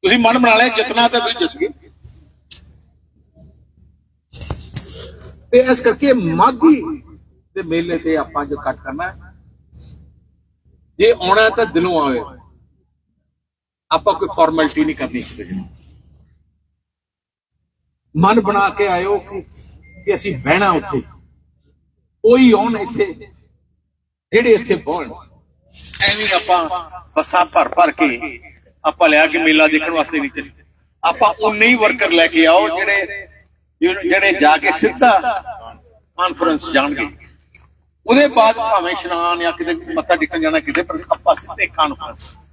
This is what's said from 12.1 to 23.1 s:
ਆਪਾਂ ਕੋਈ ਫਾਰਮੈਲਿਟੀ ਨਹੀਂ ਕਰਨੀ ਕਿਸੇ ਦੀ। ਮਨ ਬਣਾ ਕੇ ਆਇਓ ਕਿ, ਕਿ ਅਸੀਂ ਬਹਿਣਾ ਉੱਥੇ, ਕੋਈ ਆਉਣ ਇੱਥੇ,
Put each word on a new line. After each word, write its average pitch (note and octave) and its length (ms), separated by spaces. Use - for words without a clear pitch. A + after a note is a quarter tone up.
ਆਪਾਂ F#3+ 220
ਕੋਈ F#3+ 240
ਫਾਰਮੈਲਿਟੀ D#3 480
ਨਹੀਂ D#3 100
ਕਰਨੀ B2 260
ਕਿਸੇ A2+ 220
ਦੀ। F2+ 200
ਮਨ G3 240
ਬਣਾ G3 300
ਕੇ G3+ 180
ਆਇਓ F#3+ 320
ਕਿ, G3 220
ਕਿ G3 100
ਅਸੀਂ F#3 200
ਬਹਿਣਾ G3 260
ਉੱਥੇ, D#3 300
ਕੋਈ A#3+ 280
ਆਉਣ A3 260
ਇੱਥੇ, F#3 360